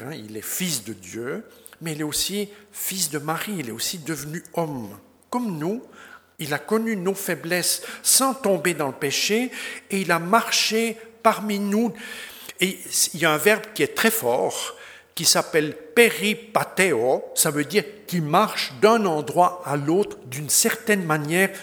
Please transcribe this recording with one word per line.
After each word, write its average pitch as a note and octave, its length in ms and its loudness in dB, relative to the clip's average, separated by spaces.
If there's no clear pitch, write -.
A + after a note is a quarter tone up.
hein. C3+ 100 -10
Il G#2+ 240 -12
est G#2+ 40 -8
fils D#3 420 -4
de A2 100 -8
Dieu, A2 520 -8
mais E3 100 -6
il D3+ 100 -6
est - 20 -2
aussi G3 460 -4
fils F#3 380 -4
de D3 100 -4
Marie, D#3+ 400 -4
il B2 100 -6
est A2 40 -8
aussi A2+ 260 -6
devenu D3+ 440 -8
homme. C3+ 440 -6
Comme A3 300 -4
nous, G3+ 240 -2
il D3 140 -4
a C#3+ 60 -2
connu A3 360 0
nos F#3 180 -2
faiblesses E3+ 680 -2
sans C4+ 320 4
tomber F3+ 400 2
dans D3 140 0
le C3 60 -4
péché, G#3 580 0
et G3 100 0
il F3 100 0
a E3+ 80 4
marché A3 800 2
parmi G#3 380 2
nous. G3+ 340 2
Et F#3+ 200 0
il E3+ 60 -8
y D#3+ 60 4
a D#3+ 60 8
un D3+ 60 4
verbe G3+ 260 4
qui D3+ 80 2
est C3+ 120 0
très - 140 4
fort, C3+ 640 0
qui E3 120 -6
s'appelle D#3 520 2
péripateo, F3+ 1300 2
ça - 160 2
veut D3 140 0
dire F#3 180 0
qui F3+ 140 0
marche D#3+ 600 2
d'un A3 240 6
endroit D3+ 600 2
à C#3 120 -2
l'autre E3 480 0
d'une C3 240 -8
certaine G#3 560 2
manière, D#3+ 460 2